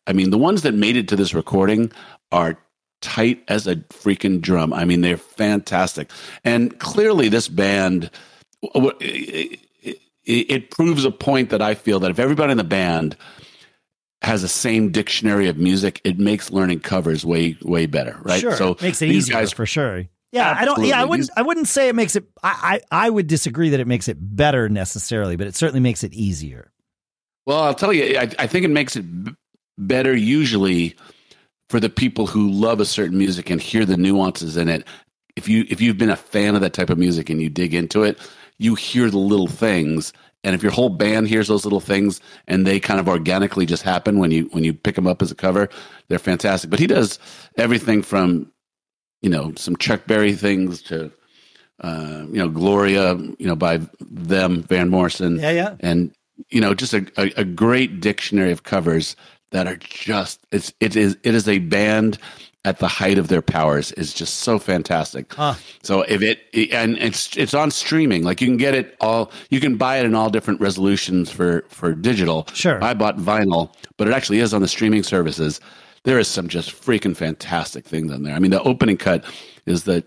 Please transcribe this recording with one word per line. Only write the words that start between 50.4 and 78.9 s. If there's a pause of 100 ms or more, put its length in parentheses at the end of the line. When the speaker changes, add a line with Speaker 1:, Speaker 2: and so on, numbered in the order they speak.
Speaker 1:
to, (680)
uh,
you
know,
Gloria,
you
know,
by (220)
them,
Van
Morrison.
Speaker 2:
Yeah,
yeah.
Speaker 1:
And, (360)
you
know,
just
a, (100)
a,
a
great
dictionary
of
covers (360)
that
are
just, (100)
it's,
it
is,
it
is
a
band (480)
at
the
height
of
their
powers
is
just
so
fantastic.
Speaker 2:
Huh. (300)
Speaker 1:
So
if
it, (120)
it,
and
it's,
it's
on
streaming,
like,
you
can
get
it
all, (200)
you
can
buy
it
in
all
different
resolutions
for,
for
digital.
Speaker 2:
Sure.
Speaker 1:
I
bought
vinyl, (220)
but
it
actually
is
on
the
streaming
services. (420)
There
is
some
just
freaking
fantastic
things
on
there.
I
mean,
the
opening